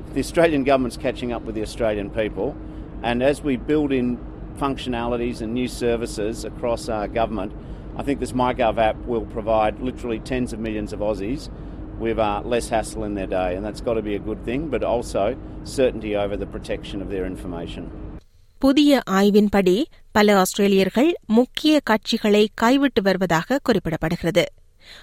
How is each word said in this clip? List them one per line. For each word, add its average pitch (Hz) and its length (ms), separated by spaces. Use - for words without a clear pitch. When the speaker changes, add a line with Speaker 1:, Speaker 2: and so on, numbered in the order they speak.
Speaker 1:
the 139 60
Australian 151 460
government's 131 320
catching 120 360
up 113 100
with 113 120
the 110 80
Australian 104 480
people, 110 460
and 120 180
as 139 180
we 139 160
build 139 360
in 123 260
functionalities 120 840
and 113 140
new 127 140
services 117 760
across 117 440
our 107 180
government, 107 460
I 117 60
think 131 160
this 123 140
MyGov 123 460
app 110 180
will 117 180
provide 107 560
literally 120 380
tens 123 340
of 104 60
millions 107 340
of 98 60
Aussies 104 500
with, 113 180
uh, 104 260
less 117 240
hassle 110 360
in 101 100
their 98 140
day, 92 260
and 98 100
that's 104 160
gotta 113 220
be 104 140
a - 20
good 101 260
thing, 139 240
but 110 140
also 110 540
certainty 107 540
over 101 200
the 95 100
protection 101 540
of 92 80
their 95 160
information. 87 600
Speaker 2:
புதிய 277 420
ஆய்வின்படி, 202 680
பல 208 260
ஆஸ்திரேலியர்கள் 202 760
முக்கிய 262 540
கட்சிகளை 214 640
கைவிட்டு 269 480
வருவதாக 185 640
குறிப்பிடப்படுகிறது. 170 800